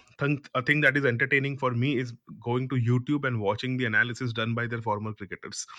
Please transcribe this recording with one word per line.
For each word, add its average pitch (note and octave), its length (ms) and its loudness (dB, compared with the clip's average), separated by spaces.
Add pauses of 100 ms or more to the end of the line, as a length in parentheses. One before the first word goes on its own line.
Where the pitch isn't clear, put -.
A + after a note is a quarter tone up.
(180)
think, C#3+ 360 -2
a B2+ 80 0
thing D3 180 2
that C#3 160 6
is C#3+ 80 2
entertaining C3+ 540 2
for C3 140 0
me B2 260 0
is A#2+ 160 -4 (280)
going B2 280 0
to C3 60 0
YouTube B2 500 2
and B2 160 0
watching B2+ 340 -2
the B2+ 80 0
analysis A#2 480 0
done A2+ 220 0
by A#2 120 -2
their A#2 140 -4
former A2 320 -2
cricketers. - 540 -12 (120)